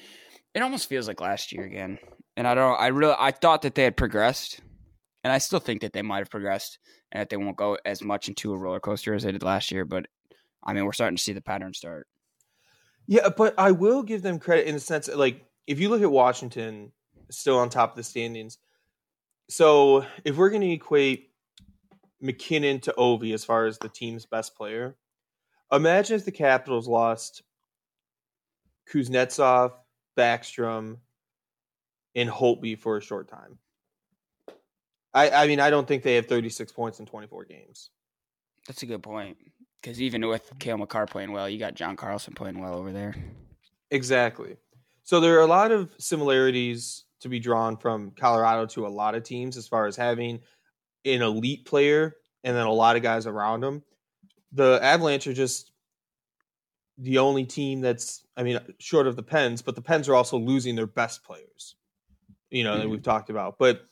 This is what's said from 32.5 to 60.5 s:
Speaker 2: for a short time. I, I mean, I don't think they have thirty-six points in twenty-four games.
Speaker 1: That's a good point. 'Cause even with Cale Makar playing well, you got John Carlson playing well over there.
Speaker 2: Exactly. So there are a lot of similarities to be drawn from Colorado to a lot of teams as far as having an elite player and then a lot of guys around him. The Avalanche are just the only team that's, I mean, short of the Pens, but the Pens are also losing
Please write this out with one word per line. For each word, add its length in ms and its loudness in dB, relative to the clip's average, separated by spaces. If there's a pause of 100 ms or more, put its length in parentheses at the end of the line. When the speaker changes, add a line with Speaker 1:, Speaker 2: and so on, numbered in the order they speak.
Speaker 2:
for 180 -4
a 60 -6
short 260 -12
time. 300 -20 (1600)
I, 160 6
I 180 6
mean, 120 2
I 100 4
don't 180 2
think 160 -2
they 100 2
have 120 2
thirty-six 460 -4
points 280 -10
in 60 -20
twenty-four 380 -18
games. 460 -20 (800)
Speaker 1:
That's 140 -16
a 40 -14
good 160 -10
point. 340 -14 (460)
'Cause 180 -12
even 280 -4
with 300 -6
Cale 200 -6
Makar 280 -4
playing 260 -10
well, 160 -8
you 100 -10
got 160 -8
John 220 -10
Carlson 380 -10
playing 260 -12
well 140 -10
over 180 -10
there. 220 -10 (760)
Speaker 2:
Exactly. 680 -2 (460)
So 160 4
there 180 8
are 40 10
a 40 8
lot 260 6
of 260 0
similarities 1080 0 (160)
to 100 -14
be 80 -6
drawn 380 0
from 360 -4
Colorado 540 2
to 200 -8
a 20 -6
lot 260 -4
of 80 -6
teams 340 -10
as 100 -16
far 200 -2
as 100 -6
having 440 -4 (680)
an 160 2
elite 420 -2
player 520 2 (280)
and 120 -2
then 100 0
a 60 0
lot 240 4
of 60 -2
guys 240 -2
around 380 -4
him. 180 -6 (720)
The 300 6
Avalanche 440 2
are 80 -6
just 380 -4 (1300)
the 200 0
only 280 2
team 340 -6
that's, 460 -4 (100)
I 60 -6
mean, 180 -2 (180)
short 280 2
of 100 -2
the 60 -10
Pens, 400 0
but 120 -6
the 80 -14
Pens 260 0
are 60 4
also 240 2
losing 380 -2